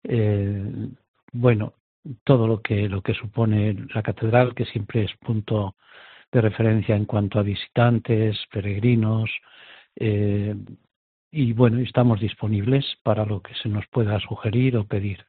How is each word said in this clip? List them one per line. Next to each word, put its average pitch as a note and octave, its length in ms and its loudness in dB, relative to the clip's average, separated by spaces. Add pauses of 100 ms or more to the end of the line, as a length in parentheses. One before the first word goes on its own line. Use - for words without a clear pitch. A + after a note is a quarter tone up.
Eh, G2+ 580 0 (680)
bueno, A#2+ 420 2 (500)
todo A#2 240 6
lo A2 120 0
que, G#2 280 0
lo G2 120 -4
que G#2 140 -4
supone G#2+ 640 0 (180)
la G#2+ 80 -2
catedral, A#2 520 2
que A#2 120 -4
siempre G#2+ 380 -4
es - 140 -6
punto G#2+ 580 -4 (560)
de B2 80 4
referencia A2 560 2
en G#2 80 0
cuanto G#2 340 -2
a G2+ 40 2
visitantes, A2 960 0 (140)
peregrinos, A2 800 0 (680)
eh, G#2 580 0 (760)
y C3 220 0
bueno, A#2 260 4
estamos A#2+ 420 2
disponibles G#2+ 640 0 (180)
para G#2+ 220 0
lo G#2 160 -4
que - 220 -20
se A2+ 60 -4
nos G#2 180 -2
pueda G#2+ 340 -2
sugerir A#2+ 560 -2
o G#2 80 0
pedir. G2+ 440 -4